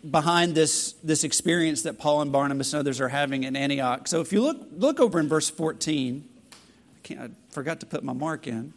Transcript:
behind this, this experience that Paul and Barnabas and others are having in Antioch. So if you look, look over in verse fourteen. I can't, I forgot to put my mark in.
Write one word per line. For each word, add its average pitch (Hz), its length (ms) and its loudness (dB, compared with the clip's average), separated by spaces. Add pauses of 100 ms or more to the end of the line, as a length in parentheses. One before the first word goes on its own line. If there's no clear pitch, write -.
behind 170 460 4
this, - 480 2
this 156 200 2
experience 160 600 2
that 143 160 -6
Paul 147 240 2
and 143 80 -2
Barnabas 139 420 0
and 151 60 0
others 139 200 -2
are 131 100 0
having 139 340 -2
in 135 120 -4
Antioch. 135 520 -2
So 165 120 0
if 175 140 -4
you 202 80 4
look, 285 160 0 (180)
look 269 240 2
over 190 200 4
in 151 80 2
verse 151 220 0
fourteen. 147 800 -4 (240)
I - 520 -20
can't, - 180 -14
I - 320 -18
forgot 151 280 -6
to - 40 -12
put - 180 -8
my 131 100 -6
mark 151 340 -6
in. 120 300 -8